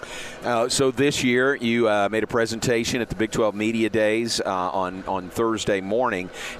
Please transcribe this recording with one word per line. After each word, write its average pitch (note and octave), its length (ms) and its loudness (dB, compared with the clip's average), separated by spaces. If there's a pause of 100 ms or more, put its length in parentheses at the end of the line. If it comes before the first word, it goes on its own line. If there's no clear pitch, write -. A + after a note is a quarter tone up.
(460)
Uh, A#2+ 240 2
so C3+ 220 2
this C#3 320 2
year, B2+ 320 4
you, A#2 340 2
uh, G2+ 200 2
made A2 140 0
a G#2 40 -2
presentation A#2 720 0
at G#2+ 80 -4
the - 60 -6
Big A2 160 0
Twelve G#2 240 2
Media A2 340 0
Days, A2 500 0
uh, - 100 -2
on, F#2 580 -2
on F#2 220 -4
Thursday A2 520 0
morning, G2+ 480 -2 (300)